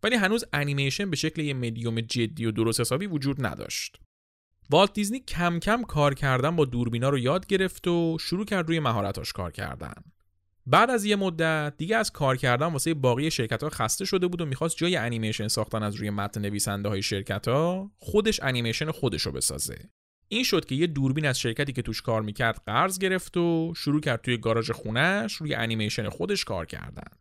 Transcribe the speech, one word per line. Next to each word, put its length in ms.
ولی 140
هنوز 360
انیمیشن 580
به 60
شکل 260
یه 120
مدیوم 460
جدی 460
و 40
درست 300
حسابی 260
وجود 400
نداشت. 500
والت 220
دیزنی 280
کم 380
کم 240
کار 320
کردن 420
با 80
دوربینا 440
رو 100
یاد 280
گرفت 420
و 320
شروع 240
کرد 240
روی 120
مهارتاش 520
کار 200
کردن. 420
بعد 240
از 140
یه 120
مدت 600
دیگه 180
از 160
کار 240
کردن 300
واسه 280
باقی 360
شرکت‌ها 400
خسته 340
شده 220
بود 140
و 60
می‌خواست 300
جای 200
انیمیشن 520
ساختن 340
از 120
روی 160
متن 300
نویسنده‌های 640
شرکت‌ها، 960
خودش 440
انیمیشن 480
خودش 320
رو 100
بسازه. 560
این 160
شد 200
که 100
یه 120
دوربین 400
از 140
شرکتی 320
که 100
توش 200
کار 200
می‌کرد 440
قرض 320
گرفت 380
و 400
شروع 240
کرد 220
توی 140
گاراژ 340
خونه‌اش 640
روی 200
انیمیشن 540
خودش 360
کار 220
کردن. 540